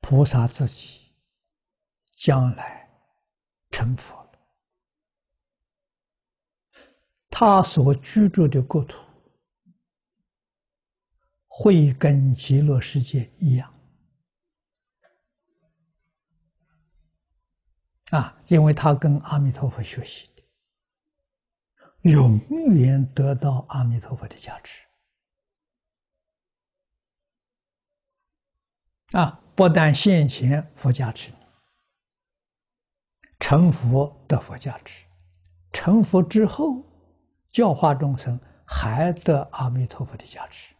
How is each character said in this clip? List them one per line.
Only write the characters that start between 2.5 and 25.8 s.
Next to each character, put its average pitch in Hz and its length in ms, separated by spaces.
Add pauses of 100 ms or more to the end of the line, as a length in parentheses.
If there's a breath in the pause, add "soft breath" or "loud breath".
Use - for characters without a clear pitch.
来 - 340 (800)
成 120 240
佛 - 260
了， - 100 (3000 soft breath)
他 196 340
所 139 320
居 - 320
住 170 180
的 135 160
国 143 220
土 - 180 (2500)
会 156 460
跟 139 400
极 135 260
乐 147 220
世 - 200
界 123 360
一 139 180
样， - 180 (4000)
啊， 139 360
因 165 140
为 151 120
他 151 200
跟 143 260
阿 147 200
弥 135 140
陀 135 160
佛 120 120
学 123 220
习 - 320
的， - 80 (1700 soft breath)
永 127 260 (360)
远 135 400
得 139 200
到 131 360
阿 131 160
弥 117 160
陀 - 160
佛 - 100
的 - 80
加 - 240
持。 - 260 (4000)